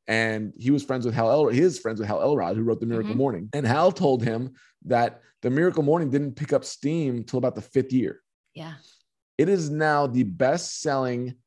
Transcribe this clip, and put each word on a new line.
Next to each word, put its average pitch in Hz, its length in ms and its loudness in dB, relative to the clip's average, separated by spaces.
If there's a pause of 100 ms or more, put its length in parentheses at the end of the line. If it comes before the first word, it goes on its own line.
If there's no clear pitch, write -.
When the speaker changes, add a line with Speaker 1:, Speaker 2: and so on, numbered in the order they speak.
Speaker 1:
And 110 500 -2
he 127 140 0
was 143 120 2
friends 127 220 -4
with 117 100 0
Hal 113 140 2
Elrod. 135 240 4
He 127 80 4
is 175 180 2
friends 110 200 -6
with 104 80 -4
Hal 101 140 -2
Elrod, 104 340 0
who 113 80 -2
wrote 113 160 0
The 117 60 -4
Miracle 113 240 -2
Speaker 2:
Mm-hmm. 113 80 -2
Speaker 1:
Morning. 110 360 -2
And 143 140 -2
Hal 156 240 4
told 135 320 2
him 117 300 -4 (320)
that 120 360 0 (200)
The 123 80 -2
Miracle 160 340 2
Morning 151 260 2
didn't 139 260 0
pick 147 180 -4
up 143 100 2
steam 139 640 -4
till 131 140 -2
about 123 160 -2
the 107 60 -10
fifth 131 300 -2
year. 123 300 0 (320)
Speaker 2:
Yeah. 160 220 -14 (600)
Speaker 1:
It 160 120 2
is 175 220 0
now 151 340 2
the 123 180 0
best-selling, 127 1120 -2 (120)